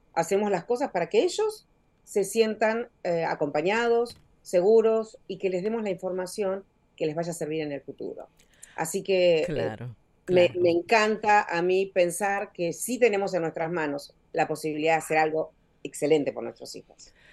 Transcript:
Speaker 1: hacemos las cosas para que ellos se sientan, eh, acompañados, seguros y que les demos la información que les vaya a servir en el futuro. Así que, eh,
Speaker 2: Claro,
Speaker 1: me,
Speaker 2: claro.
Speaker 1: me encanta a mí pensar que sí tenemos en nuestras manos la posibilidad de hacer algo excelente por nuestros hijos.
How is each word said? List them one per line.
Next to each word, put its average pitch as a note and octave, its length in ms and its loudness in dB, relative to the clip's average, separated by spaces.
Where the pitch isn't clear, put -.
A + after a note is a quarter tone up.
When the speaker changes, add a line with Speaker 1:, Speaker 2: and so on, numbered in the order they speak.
Speaker 1:
hacemos G3 360 0
las F3+ 140 0
cosas B3 260 -2
para E3+ 180 -2
que G#3 140 2
ellos G#4 460 -4
se - 200 -2
sientan, A3 640 0
eh, E3+ 220 -2
acompañados, G3 920 0
seguros A3 840 4
y F#3+ 100 -8
que F#3 140 -2
les F3+ 100 -2
demos A3 220 -2
la G3+ 80 -4
información F#3 720 -6
que - 100 -4
les D3+ 100 -2
vaya E3+ 140 -4
a E3 60 -6
servir D#3 260 -6
en D3+ 100 -6
el C#3 100 -8
futuro. - 460 -12
Así F#3 280 -4
que, F3+ 380 4
eh, D#3+ 40 0
Speaker 2:
Claro, A#2 500 -6
Speaker 1:
me, F3+ 200 6
Speaker 2:
claro. F3 140 -4
Speaker 1:
me F3 100 6
encanta G#3 720 2
a E3+ 180 -2
mí F#3+ 320 0
pensar G3 600 -2
que E3+ 200 -4
sí A#3+ 240 -6
tenemos G3+ 380 2
en E3+ 60 0
nuestras D#3+ 300 -4
manos D3+ 440 -4
la D#3 140 0
posibilidad D3+ 460 -2
de D#3+ 40 4
hacer D#3 220 -2
algo D#3 320 0
excelente D3 500 0
por A#2+ 80 -8
nuestros A#2 340 -12
hijos. - 380 -20